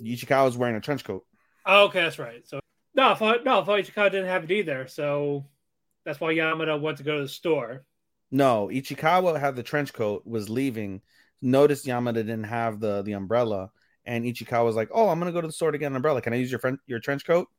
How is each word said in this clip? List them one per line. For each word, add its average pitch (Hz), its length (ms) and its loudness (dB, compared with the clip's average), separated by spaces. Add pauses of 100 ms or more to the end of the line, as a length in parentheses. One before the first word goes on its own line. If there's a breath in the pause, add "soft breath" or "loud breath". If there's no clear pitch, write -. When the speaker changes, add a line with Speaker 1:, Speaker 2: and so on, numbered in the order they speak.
Speaker 1:
Ichikawa's 123 540 2
wearing 120 200 0
a 107 40 -4
trench 139 240 -6
coat. 95 200 -8 (420)
Speaker 2:
Oh, 202 200 8
okay, 190 140 0
that's 160 180 -2
right. 120 280 -12
So, 139 140 -12 (340)
no, 262 160 6
I 196 40 6
thought, 226 300 2
no, 247 160 4
I 165 40 0
thought 202 160 2
Ichikawa 202 320 2
didn't 190 160 -2
have 185 160 -2
it 156 80 -4
either, 156 340 -2
so 143 600 -4 (580)
that's 151 160 -8
why 160 140 0
Yamada 160 460 0
went 151 180 -4
to 139 60 -12
go 151 120 -2
to 147 60 -2
the 135 60 -6
store. 139 560 -4 (460)
Speaker 1:
No, 123 380 4
Ichikawa 156 720 0
had 139 160 -2
the 123 60 -8
trench 143 300 -4
coat, 104 340 -4
was 107 220 -4
leaving, 110 540 -4 (400)
noticed 135 440 4
Yamada 120 280 -2
didn't 113 300 -4
have 113 340 -4
the, 104 240 -2
the 104 100 -6
umbrella, 101 580 -2 (340)
and 117 200 -4
Ichikawa 120 400 0
was 113 120 2
like, 110 160 -2
"Oh, 220 160 4
I'm 165 100 2
gonna 175 140 -4
go 170 80 -2
to 165 60 -4
the 156 60 -8
store 160 200 -2
to 147 60 -2
get 147 100 -4
an 135 80 -4
umbrella. 131 260 0
Can 117 100 -2
I 120 40 0
use 127 140 -2
your 120 100 -6
friend, 135 260 -2
your 117 140 -6
trench 143 260 -6
coat?" 170 220 2 (100)